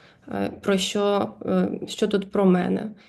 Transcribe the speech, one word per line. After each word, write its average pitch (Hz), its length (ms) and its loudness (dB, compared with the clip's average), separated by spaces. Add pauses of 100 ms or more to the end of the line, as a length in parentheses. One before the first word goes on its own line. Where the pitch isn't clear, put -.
(280)
е, 202 220 -4 (120)
про 196 160 2
що, 202 560 0 (120)
е, 185 240 2 (160)
що - 220 -2
тут 202 220 -2
про 202 140 2
мене, 185 460 2 (180)